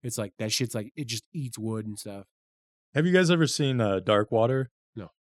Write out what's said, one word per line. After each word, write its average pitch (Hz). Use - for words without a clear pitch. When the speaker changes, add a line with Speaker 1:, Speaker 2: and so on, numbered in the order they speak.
Speaker 1:
It's 120
like, 101
that 110
shit's 120
like, 107
it 143
just 113
eats 131
wood 110
and 104
stuff. 101
Speaker 2:
Have 151
you 180
guys 180
ever 165
seen, 131
uh, 101
Dark 104
Water? 123
Speaker 1:
No. 98